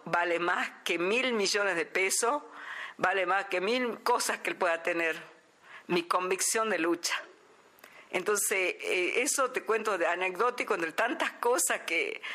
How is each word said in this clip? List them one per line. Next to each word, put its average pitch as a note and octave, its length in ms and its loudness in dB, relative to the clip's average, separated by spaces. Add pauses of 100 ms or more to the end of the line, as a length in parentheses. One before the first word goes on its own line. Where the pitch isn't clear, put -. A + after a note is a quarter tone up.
vale E3+ 340 2
más F3+ 320 0 (140)
que E3+ 140 0
mil A#3+ 340 2
millones G3+ 440 2
de D#3 100 0
pesos, A3+ 560 0 (560)
vale F#3 280 2
más F#3+ 200 2
que F3+ 140 0
mil A#3 420 0
cosas A3+ 360 2
que - 120 -6
él E3+ 60 -6
pueda E3 260 0
tener, E3 380 0 (640)
mi F3 180 2
convicción F#3+ 680 0
de F3+ 80 2
lucha. E3+ 420 0 (880)
Entonces, F#3+ 680 0
eh, F3+ 420 0
eso C4 280 0
te F#3+ 140 -4
cuento G#3+ 340 0
de E3 80 2
anecdótico, F#3 680 0
entre E3 180 -2
tantas A#3+ 400 0
cosas A#3+ 480 0
que, - 420 -2 (120)